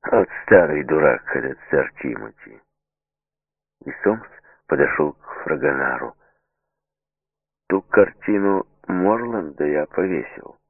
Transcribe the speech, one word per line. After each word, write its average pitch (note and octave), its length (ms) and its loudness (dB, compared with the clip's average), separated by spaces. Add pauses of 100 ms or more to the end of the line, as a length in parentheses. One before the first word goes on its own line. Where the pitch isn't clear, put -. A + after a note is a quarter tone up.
(100)
Вот G2+ 160 4 (160)
старый D#2 400 6
дурак D2 520 2
этот C2 220 -4 (120)
сэр C#2 220 0 (100)
Тимоти". A1 600 -10 (1200)
И - 60 -10 (120)
Сомс A2 240 -2 (400)
подошёл C#2+ 460 0
к - 300 -16
Фрагонару. C2 720 -4 (1500)
"Ту F#2+ 140 0
картину G2 880 0 (200)
Морланда F#2 800 -2
я D2+ 220 -2
повесил. - 720 -6 (120)